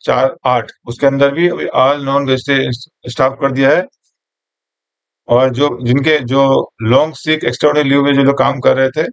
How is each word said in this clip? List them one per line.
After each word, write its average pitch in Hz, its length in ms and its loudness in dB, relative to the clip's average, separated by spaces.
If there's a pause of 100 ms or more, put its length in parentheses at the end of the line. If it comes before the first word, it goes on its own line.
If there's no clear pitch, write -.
चार 131 400 -2
आठ, 123 260 -2 (140)
उसके 123 220 -2
अंदर 139 260 2
भी 170 160 0
अभी 151 160 -6
all 135 340 0
non-gazetted 135 720 -2 (360)
staff 135 340 -2
कर 139 100 0
दिया 135 180 2
है। 170 160 2 (1400)
और 127 220 2
जो, 123 340 -2
जिनके 143 360 2
जो 135 520 0 (100)
long 139 320 2
sick, 156 300 -4
extraordinary 147 460 0
leave 139 140 2
में 143 100 2
जो 139 100 2
लोग 139 140 2
काम 135 220 0
कर 131 160 2
रहे 131 140 0
थे, 156 240 -4